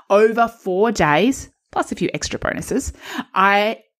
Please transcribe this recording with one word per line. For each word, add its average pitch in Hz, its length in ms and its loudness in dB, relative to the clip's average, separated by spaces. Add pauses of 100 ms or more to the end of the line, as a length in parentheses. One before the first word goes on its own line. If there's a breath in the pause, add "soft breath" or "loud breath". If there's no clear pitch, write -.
Over 220 380 4
four 208 440 -2
days, 180 600 2 (200)
plus - 200 -4
a 220 40 -8
few - 160 -2
extra - 280 -8
bonuses, - 520 -4 (440 loud breath)
I, 202 480 2 (160)